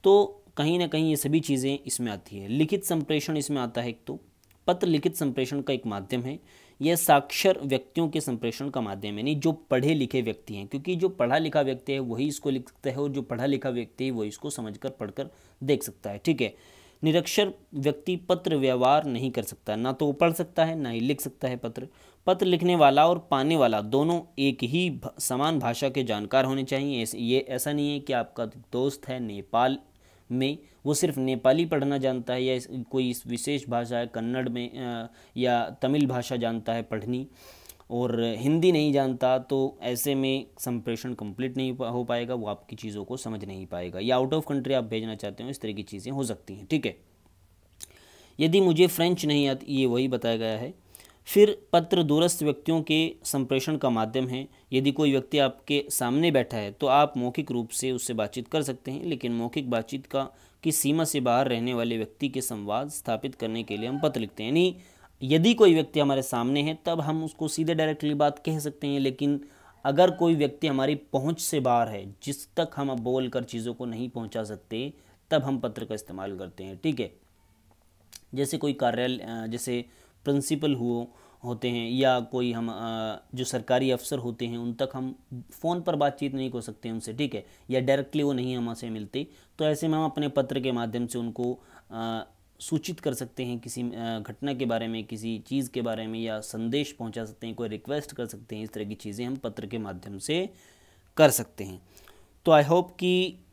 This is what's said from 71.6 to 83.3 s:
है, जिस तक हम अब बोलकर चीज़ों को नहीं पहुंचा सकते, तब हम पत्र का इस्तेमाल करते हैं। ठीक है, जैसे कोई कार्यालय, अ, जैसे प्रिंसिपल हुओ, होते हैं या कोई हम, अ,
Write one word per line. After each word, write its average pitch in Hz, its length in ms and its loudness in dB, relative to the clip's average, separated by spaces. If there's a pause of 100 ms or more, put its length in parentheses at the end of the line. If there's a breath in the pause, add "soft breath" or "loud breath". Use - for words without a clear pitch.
है, 101 360 -10
जिस - 320 -10
तक 165 200 0
हम 139 140 -2
अब 127 100 -4
बोलकर 123 440 -2
चीज़ों 120 300 -6
को 123 120 -8
नहीं 117 240 -6
पहुंचा 113 340 -8
सकते, 110 500 -8 (360 soft breath)
तब 151 140 2
हम 135 160 -2
पत्र 113 260 -6
का 107 100 -6
इस्तेमाल 95 420 -10
करते 95 260 -12
हैं। 95 200 -12
ठीक 151 160 -2
है, 107 140 -6 (1200)
जैसे 139 220 -2
कोई 143 160 -2
कार्यालय, 123 440 0
अ, 113 300 -10
जैसे 120 380 -4 (380 soft breath)
प्रिंसिपल 143 500 0
हुओ, 120 340 -2 (360 soft breath)
होते 120 260 -6
हैं 117 220 -4
या 127 280 4
कोई 123 320 -2
हम, 117 200 -2
अ, 110 460 -6 (180)